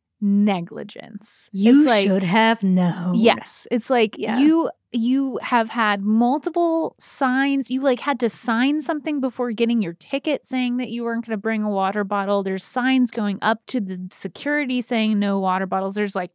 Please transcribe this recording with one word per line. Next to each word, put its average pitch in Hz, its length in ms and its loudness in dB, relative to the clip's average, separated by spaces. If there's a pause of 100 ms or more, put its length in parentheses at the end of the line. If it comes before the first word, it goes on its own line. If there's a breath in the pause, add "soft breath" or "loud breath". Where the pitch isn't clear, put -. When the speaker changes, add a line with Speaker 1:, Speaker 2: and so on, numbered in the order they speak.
(220)
Speaker 1:
negligence. - 1300 -2
Speaker 2:
You 226 280 6
Speaker 1:
It's 294 80 6
like 202 180 4
Speaker 2:
should 190 160 2
have 220 400 2
known. 180 520 2
Speaker 1:
Yes. - 560 2
It's 240 180 -2
like 233 280 2
Speaker 2:
Yeah. 247 220 -4
Speaker 1:
you, 311 300 4 (220)
you 254 500 0
have 233 280 0
had 214 320 -2
multiple 311 960 0
signs. 269 720 0
You, 262 120 -2
like, 254 200 2
had 277 200 -2
to 233 80 2
sign 262 520 0
something 302 400 -4
before 247 300 -2
getting 233 300 0
your 170 120 -2
ticket - 520 -4
saying 247 320 -2
that 254 120 -4
you 233 140 -6
weren't 233 220 -4
gonna 226 120 -4
bring 214 260 -2
a 214 60 -2
water 202 340 0
bottle. 202 400 0
There's 190 200 -4
signs 254 480 0
going 208 300 -2
up 220 260 0
to 254 120 -4
the 185 320 -8
security 262 680 -4
saying, 220 380 0
"No 202 200 0
water 190 260 0
bottles." 190 300 -2
There's, 208 200 -2
like, 180 200 -6